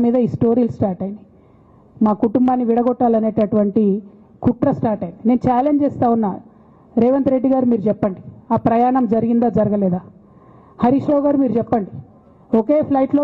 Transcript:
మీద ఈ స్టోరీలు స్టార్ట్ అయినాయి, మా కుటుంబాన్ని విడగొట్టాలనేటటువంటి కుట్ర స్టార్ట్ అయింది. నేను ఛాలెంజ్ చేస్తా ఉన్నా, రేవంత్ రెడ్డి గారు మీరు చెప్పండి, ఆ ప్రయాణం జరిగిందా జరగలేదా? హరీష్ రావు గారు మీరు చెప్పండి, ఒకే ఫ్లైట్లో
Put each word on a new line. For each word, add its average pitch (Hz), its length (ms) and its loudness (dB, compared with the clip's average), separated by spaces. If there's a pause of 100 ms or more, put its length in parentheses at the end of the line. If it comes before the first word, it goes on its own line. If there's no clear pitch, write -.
మీద 240 120 2 (100)
ఈ - 100 0
స్టోరీలు 233 420 0
స్టార్ట్ 190 280 -4
అయినాయి, 208 200 -12 (800)
మా 214 60 2 (120)
కుటుంబాన్ని 247 460 0
విడగొట్టాలనేటటువంటి 220 1120 0 (640)
కుట్ర 254 320 0
స్టార్ట్ 214 280 -4
అయింది. - 220 -14
నేను 247 200 2
ఛాలెంజ్ 277 380 2
చేస్తా 269 300 -2
ఉన్నా, 214 160 0 (720)
రేవంత్ 262 300 2
రెడ్డి 262 200 0
గారు 254 200 0
మీరు 202 160 -2
చెప్పండి, 202 320 -4 (320)
ఆ 226 40 4 (100)
ప్రయాణం 247 460 2
జరిగిందా 233 360 0 (100)
జరగలేదా? 196 420 0 (840)
హరీష్ 269 260 0
రావు 285 160 2
గారు 285 160 2
మీరు 233 160 0
చెప్పండి, 220 320 -4 (720)
ఒకే 294 180 2 (100)
ఫ్లైట్లో 277 340 0